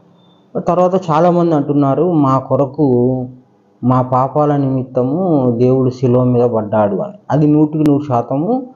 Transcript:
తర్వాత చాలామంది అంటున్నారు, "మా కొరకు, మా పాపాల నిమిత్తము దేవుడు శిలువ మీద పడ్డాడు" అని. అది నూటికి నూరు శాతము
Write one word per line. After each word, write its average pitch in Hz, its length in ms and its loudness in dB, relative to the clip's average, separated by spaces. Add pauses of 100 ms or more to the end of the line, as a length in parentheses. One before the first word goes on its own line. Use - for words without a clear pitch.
(600)
తర్వాత 180 500 0
చాలామంది 170 440 2
అంటున్నారు, 143 580 0
"మా 135 260 2
కొరకు, 131 880 0 (580)
మా 127 180 2
పాపాల 135 540 0
నిమిత్తము 131 960 0
దేవుడు 127 400 2
శిలువ 123 340 0
మీద 120 180 2
పడ్డాడు" 107 540 0
అని. 82 160 -8 (180)
అది 147 160 2
నూటికి 151 440 2
నూరు 143 120 0
శాతము 143 720 -4